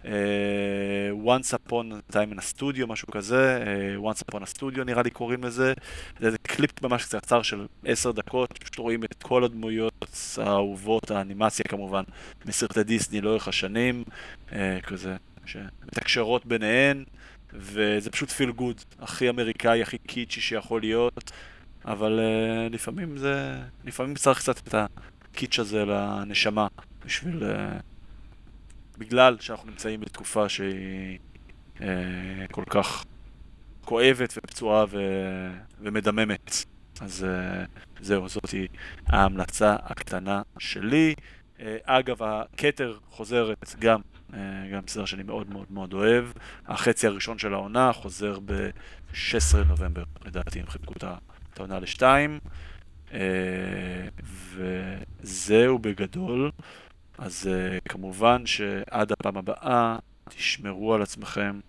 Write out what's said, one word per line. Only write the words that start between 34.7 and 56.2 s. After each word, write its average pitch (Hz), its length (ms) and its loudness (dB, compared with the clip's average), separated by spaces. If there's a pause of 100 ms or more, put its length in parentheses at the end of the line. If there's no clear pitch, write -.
ו-, 95 600 -2 (300)
ומדממת. 104 680 0 (500)
אז, 95 240 -8
אה, 92 400 -2 (360)
זהו, 95 280 2
זאת - 220 -6
היא 95 180 -2 (380)
ההמלצה 98 760 6
הקטנה 98 600 -4 (160)
שלי. 147 560 2 (460)
אה, 110 240 -6
אגב, 127 380 4
הכתר 113 760 0 (120)
חוזרת 110 680 0
גם, 113 220 6 (340)
אה, 101 40 -10 (340)
גם 98 140 -4
סדרה 101 200 -6
שאני 95 160 -6
מאוד 101 280 -6
מאוד 98 200 -10
מאוד 98 220 -8
אוהב. 113 320 6 (420)
החצי 113 400 2
הראשון 101 320 0
של 101 160 -2
העונה 113 380 2
חוזר 101 520 -4
בשש - 880 -6
עשרה 110 260 6
לנובמבר, 90 420 4 (220)
לדעתי, - 360 -4
הם - 60 -8
חילקו - 300 -10
את - 80 -8
ה-, 90 120 -8 (380)
את - 40 -12
העונה 95 200 -6
לשתיים. 139 600 4 (760)
אה, 127 60 -8 (2000)
וזהו 107 560 6
בגדול. 120 720 -2 (720)